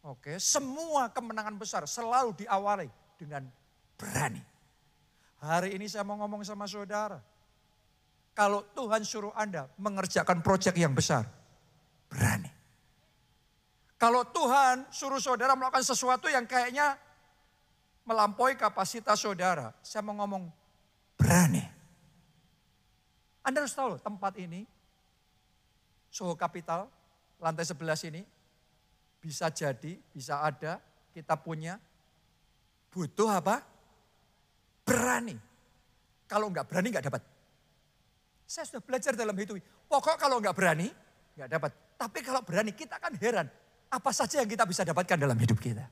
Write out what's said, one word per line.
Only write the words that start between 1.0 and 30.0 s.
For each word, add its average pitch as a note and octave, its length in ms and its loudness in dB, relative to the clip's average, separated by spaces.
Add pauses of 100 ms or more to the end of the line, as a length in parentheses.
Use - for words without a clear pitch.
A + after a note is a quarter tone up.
kemenangan A3 420 -6
besar G3 300 -6
selalu A#3 580 0
diawali G3+ 460 0 (260)
dengan C#3+ 300 -12 (500)
berani. - 460 -4 (960)
Hari F3+ 380 -2
ini G#3 80 -8
saya G3+ 160 -8
mau G3+ 180 -6
ngomong G#3 240 -6
sama G3+ 240 -10
saudara, G3+ 540 -6 (1120)
kalau G3+ 400 2
Tuhan A3 320 0
suruh G#3 320 -8
Anda F3+ 400 -6
mengerjakan F3+ 640 0
proyek F#3+ 320 4
yang D#3+ 240 2
besar, B2 320 2 (800)
berani. G#2 400 0 (1500)
Kalau A#3+ 240 6
Tuhan C4+ 640 4
suruh C4+ 320 -4
saudara B3+ 320 2
melakukan C4 320 2
sesuatu B3+ 400 0
yang C4 240 0
kayaknya B3+ 480 2 (1040)
melampaui A3+ 560 4
kapasitas G#3 640 0
saudara, F3+ 480 -2 (160)
saya G#3+ 160 -8
mau G#3 160 -6
ngomong, G3 320 -6 (720)
berani. E3+ 400 8 (1800)
Anda C4+ 160 0
harus C4+ 160 -6
tahu C4 160 -2
loh, - 80 -10
tempat G3 400 -6
ini, F3+ 240 -12 (1400)
Soho F3 240 -6
Capital, E3+ 560 -6 (480)
lantai E3 320 -2
sebelas D#3 320 -4
ini, E3 240 -12 (960)
bisa D#3+ 320 -4
jadi, A#2+ 560 -4